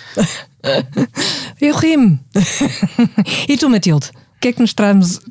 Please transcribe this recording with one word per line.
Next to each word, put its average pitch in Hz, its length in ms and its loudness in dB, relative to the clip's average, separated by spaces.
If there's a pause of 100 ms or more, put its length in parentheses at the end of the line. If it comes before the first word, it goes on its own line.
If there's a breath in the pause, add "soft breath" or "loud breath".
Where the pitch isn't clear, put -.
(160 loud breath)
<laughs> - 1400 -6
Eu 294 160 2
ri-me. 269 420 4 (160)
<laughs> - 1120 -2
E 285 80 0
tu, 294 120 0
Matilde, 175 380 2 (300 soft breath)
o - 40 -20
que 254 80 0
é 240 40 0
que - 80 -4
nos 233 120 2
traz, 196 480 2 (100)